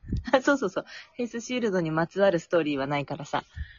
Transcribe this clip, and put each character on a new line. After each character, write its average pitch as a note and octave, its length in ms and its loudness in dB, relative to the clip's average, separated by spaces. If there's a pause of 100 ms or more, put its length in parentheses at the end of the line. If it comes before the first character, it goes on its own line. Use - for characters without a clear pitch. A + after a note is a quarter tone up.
(320)
あ、 C4 100 6
そ C#4+ 120 4
う C4+ 40 0
そ B3 80 -2
う - 20 0
そ - 140 -4
う。 - 20 -12 (320)
フ B3 60 -4
ェ - 20 -2
イ A#3 40 -6
ス A#3 120 -8
シ B3 160 -6
ー B3 40 0
ル A3 120 0
ド F#3 80 2
に D#3+ 100 0
ま D#3+ 160 2
つ F#3 140 -4
わ G3 100 6
る E3+ 80 2
ス - 100 -6
ト E3+ 120 4
ー - 20 0
リ D3 120 0
ー C3+ 40 -2
は C3+ 80 -2
な C#3+ 120 0
い C#3+ 80 -4
か C#3+ 100 -6
ら D#3+ 80 -10
さ。 C#3+ 180 -4 (360)